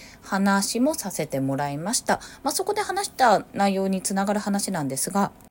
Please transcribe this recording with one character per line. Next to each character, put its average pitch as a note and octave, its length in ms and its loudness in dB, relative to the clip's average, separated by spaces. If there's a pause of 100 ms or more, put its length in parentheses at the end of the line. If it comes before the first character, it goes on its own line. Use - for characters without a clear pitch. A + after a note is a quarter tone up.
(220)
話 G3 580 2
も D4+ 140 2
さ G#3 160 -8
せ D#3+ 160 -4
て C3+ 140 -2
も C3+ 160 0
ら C#3+ 120 -2
い C#3+ 80 -4
ま F3 160 -4
し - 80 0
た。 - 200 0 (220)
ま C4+ 100 -2
あ、 - 0 -
そ F#4 120 -2
こ G#4 80 -2
で G#4 80 -2
話 G4 280 -4
し - 20 -14
た A3+ 420 4
内 G3+ 220 2
容 F#3+ 140 0
に F#3+ 120 0
つ G3 140 -4
な G3 100 0
が G#3 80 0
る G#3 80 0
話 G3+ 320 -2
な E3 100 -2
ん C#3 60 -2
で C3 80 -6
す - 140 -4
が、 G2+ 200 0 (200)